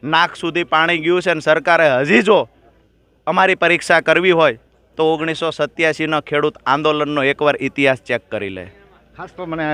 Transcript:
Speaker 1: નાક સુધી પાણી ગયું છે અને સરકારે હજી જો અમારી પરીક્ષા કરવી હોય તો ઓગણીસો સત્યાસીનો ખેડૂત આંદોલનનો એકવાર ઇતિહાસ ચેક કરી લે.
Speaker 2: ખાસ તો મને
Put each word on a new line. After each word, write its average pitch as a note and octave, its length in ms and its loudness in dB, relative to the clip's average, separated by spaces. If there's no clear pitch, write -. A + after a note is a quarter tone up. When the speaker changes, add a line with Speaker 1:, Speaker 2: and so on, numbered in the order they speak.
Speaker 1:
નાક D#3+ 340 0
સુધી E3+ 280 -4
પાણી E3 340 2
ગયું E3+ 240 0
છે F3+ 80 -2
અને D#3 100 -2
સરકારે D#3+ 500 2
હજી D3 320 2
જો G3+ 120 4
અમારી F#3 280 2
પરીક્ષા F3 460 0
કરવી E3+ 300 2
હોય D#3 280 2
તો D#3+ 160 2
ઓગણીસો D#3+ 360 -4
સત્યાસીનો D#3 720 -2
ખેડૂત D3 440 -4
આંદોલનનો D3 560 0
એકવાર C#3 380 0
ઇતિહાસ C3+ 420 0
ચેક A#2+ 280 -6
કરી G#2 200 -6
લે. F#2 140 -12
Speaker 2:
ખાસ F3 160 -18
તો F3+ 140 -12
મને D#3+ 280 -6